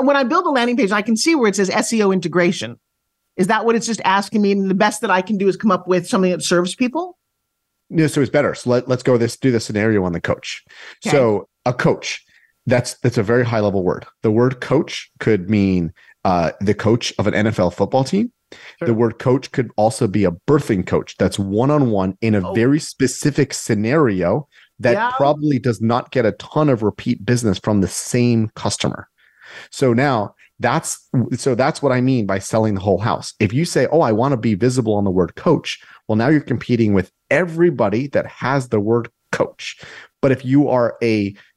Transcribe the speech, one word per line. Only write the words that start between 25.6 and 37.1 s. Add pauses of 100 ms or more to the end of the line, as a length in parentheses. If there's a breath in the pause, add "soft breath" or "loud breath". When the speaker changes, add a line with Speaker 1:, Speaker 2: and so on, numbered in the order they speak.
Speaker 2:
not
get
a
ton
of
repeat
business
from
the
same
customer. (640 loud breath)
So
now (240 soft breath)
that's, (300)
so
that's
what
I
mean
by
selling
the
whole
house.
If
you
say,
"Oh,
I
want
to
be
visible
on
the
word
coach," (280 loud breath)
well,
now
you're
competing
with (180)